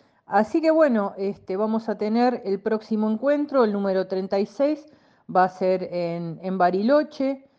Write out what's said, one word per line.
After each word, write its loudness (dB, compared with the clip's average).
Así 0
que 2
bueno, 2
este, -6
vamos -2
a -4
tener 0
el -4
próximo -2
encuentro, 0
el 2
número 0
treinta -2
y 0
seis, -2
va 4
a 2
ser -2
en, -6
en -4
Bariloche, 0